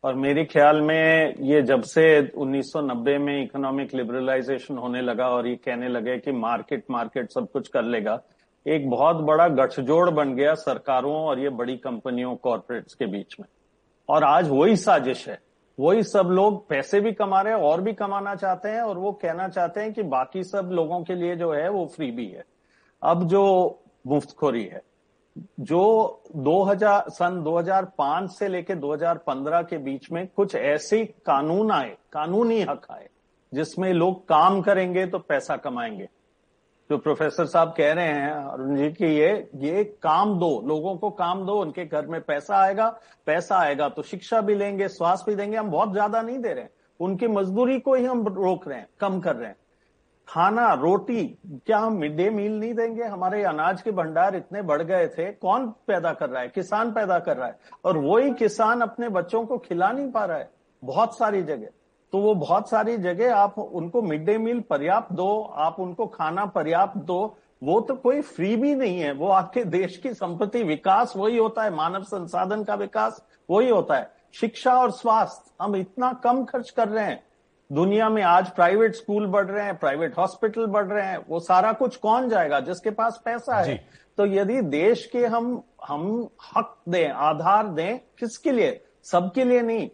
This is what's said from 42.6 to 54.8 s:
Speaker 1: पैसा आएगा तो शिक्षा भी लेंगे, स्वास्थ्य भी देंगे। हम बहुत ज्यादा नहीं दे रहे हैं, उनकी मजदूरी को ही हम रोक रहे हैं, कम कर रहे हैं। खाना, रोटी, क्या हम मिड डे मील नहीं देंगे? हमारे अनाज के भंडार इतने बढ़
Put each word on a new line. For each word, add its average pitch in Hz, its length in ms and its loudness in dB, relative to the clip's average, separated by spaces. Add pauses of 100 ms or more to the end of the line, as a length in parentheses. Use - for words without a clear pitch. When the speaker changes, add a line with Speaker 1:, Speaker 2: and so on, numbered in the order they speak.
Speaker 1:
पैसा 170 320 0
आएगा 143 320 2
तो 151 120 -10
शिक्षा 220 400 -2
भी 208 140 2
लेंगे, 202 320 -2
स्वास्थ्य 185 440 0
भी 208 40 0
देंगे। 208 220 -4
हम 214 140 -4
बहुत 190 220 0
ज्यादा 208 280 0
नहीं 240 180 -6
दे 220 140 -4
रहे 127 100 -8
हैं, - 60 -18 (300)
उनकी 190 280 -2
मजदूरी 220 520 0
को 262 140 2
ही 254 120 2
हम 247 220 -2
रोक 185 400 -2
रहे 135 100 -8
हैं, 107 100 -16 (120)
कम 196 200 -2
कर 165 160 -2
रहे 117 120 -10
हैं। 98 80 -16 (720)
खाना, 202 460 4
रोटी, 180 720 0
क्या 180 300 0
हम 220 160 0
मिड 151 220 -4
डे 180 140 2
मील 214 220 -2
नहीं 214 220 -6
देंगे? 226 300 -2
हमारे 202 400 -2
अनाज 175 380 0
के 220 100 -4
भंडार 175 440 0
इतने 196 260 -8
बढ़ 151 200 0